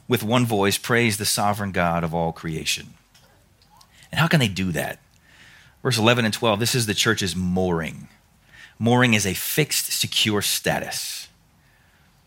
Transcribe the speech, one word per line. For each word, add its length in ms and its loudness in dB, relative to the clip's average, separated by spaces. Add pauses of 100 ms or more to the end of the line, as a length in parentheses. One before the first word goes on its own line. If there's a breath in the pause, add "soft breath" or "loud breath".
with 140 0
one 240 2
voice, 320 2
praise 400 0
the 80 -4
sovereign 440 -2
God 320 0
of 120 -4
all 180 -2
creation. 640 -8 (1160 loud breath)
And 80 -4
how 100 4
can 120 4
they 80 4
do 240 -2
that? 260 -4 (840 loud breath)
Verse 160 0
eleven 260 4
and 80 0
twelve, 260 0
this 160 0
is 120 0
the 80 -2
church's 420 0
mooring. 720 -2 (720 loud breath)
Mooring 340 4
is 140 2
a 80 0
fixed, 580 -2
secure 480 0
status. 880 -4 (1000 soft breath)